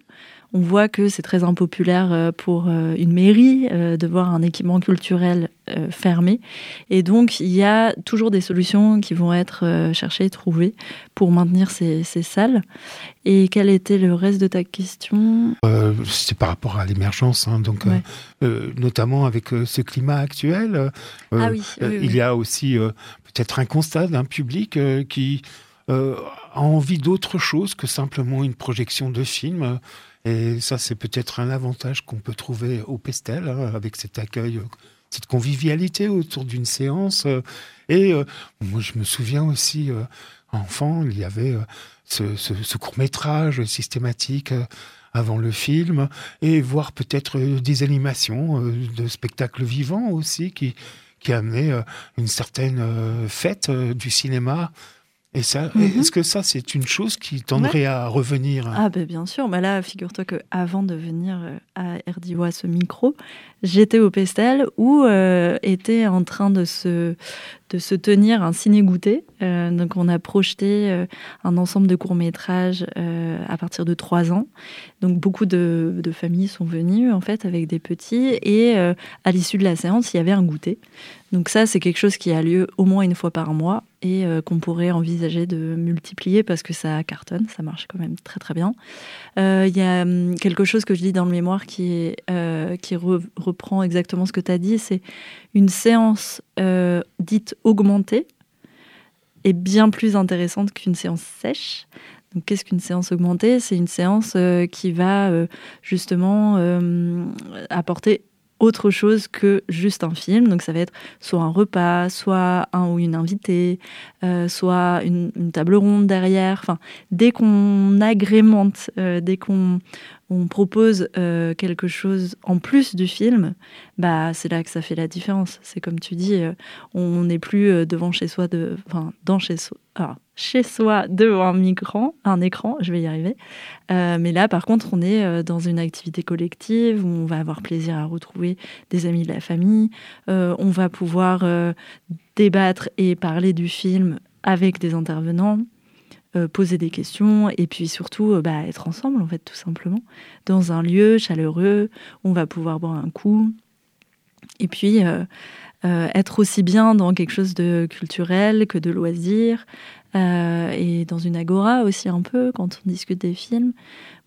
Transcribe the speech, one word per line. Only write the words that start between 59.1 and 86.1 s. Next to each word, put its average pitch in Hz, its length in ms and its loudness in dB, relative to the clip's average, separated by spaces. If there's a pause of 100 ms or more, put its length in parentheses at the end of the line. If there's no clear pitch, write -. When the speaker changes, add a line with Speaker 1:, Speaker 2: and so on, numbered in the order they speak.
Speaker 1:
sûr. 262 240 -6
Bah 180 120 -2
là, 190 200 0
figure-toi 185 440 -10
que 185 100 -8 (160)
avant 180 320 -2
de 185 100 -2
venir, 170 480 -6
euh, 165 160 -12 (160)
à 180 220 -8 (160)
R 180 80 -12
D 175 100 -12
I 175 60 -6
O 175 80 -2
à 170 80 -2
ce - 160 -10
micro, 180 480 -2 (480)
j'étais 208 340 4
au 214 140 6
Pestel 226 560 2 (100)
où, 269 260 6
euh, 185 600 4
était 220 420 0
en 185 180 2
train 196 280 0
de 185 140 2
se, 170 500 -2 (560)
de 180 80 -2
se - 160 -2
tenir 208 480 4
un 170 100 2
ciné-goûter. 208 720 4 (160)
Euh, 175 300 0
donc, 175 260 -2
on 175 100 2
a 175 120 2
projeté, 202 720 0
euh, 180 160 -2 (360)
un 175 140 2
ensemble 185 300 2
de 185 80 4
courts-métrages, 180 920 -2 (100)
euh, 165 520 -4
à 170 100 -6
partir 170 280 -6
de 170 100 0
trois 175 360 0
ans. 214 160 0 (540)
Donc, 180 180 2
beaucoup 196 280 0
de, 175 560 0
de 165 80 -4
familles 170 360 -2
sont - 180 -8
venues, 180 460 0
en 190 100 0
fait, 214 240 -4
avec 175 200 -2
des 160 140 -4
petits. 240 640 -2
Et, 220 340 4
euh, 175 160 2 (300)
à 190 80 2
l'issue 180 260 0
de 190 60 2
la 175 120 2
séance, 196 380 0
il 185 40 0
y - 20 2
avait 170 120 2
un 196 120 4
goûter. 165 340 -2 (540)
Donc 180 180 0
ça, 220 160 4
c'est 214 140 2
quelque 175 180 0
chose 202 200 2
qui 175 140 -2
a 160 120 2
lieu 180 240 2 (100)
au 190 80 4
moins 190 160 4
une 180 140 2
fois 170 160 -4
par 156 240 -4
mois 180 280 -2 (200)
et, 190 200 0
euh, 160 200 0
qu'on 165 160 -2
pourrait 170 320 0
envisager 170 560 -2
de 175 100 -4 (180)
multiplier 170 680 0